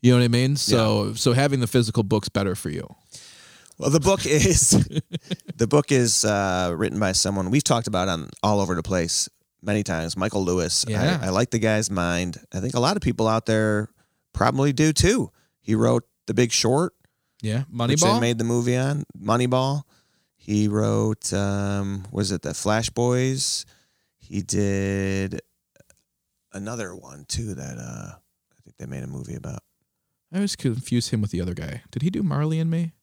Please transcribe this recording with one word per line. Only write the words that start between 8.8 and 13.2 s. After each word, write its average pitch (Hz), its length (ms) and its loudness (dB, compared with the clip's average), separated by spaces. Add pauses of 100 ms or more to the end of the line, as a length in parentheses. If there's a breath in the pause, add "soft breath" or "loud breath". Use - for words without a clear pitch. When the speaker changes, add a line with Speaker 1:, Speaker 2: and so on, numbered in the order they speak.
Speaker 2:
Place 87 460 -2 (320)
many 104 220 -2
times, 82 340 -4
Michael 95 260 -2
Lewis. 87 440 0
I, 113 40 -4
Speaker 1:
Yeah. 131 300 0
Speaker 2:
I 95 80 -4
like 98 220 0
the 117 80 0
guy's 110 320 0
mind. 87 460 -2 (160)
I 92 60 -4
think 117 140 -4
a 127 80 2
lot 139 160 2
of - 60 -6
people 113 260 0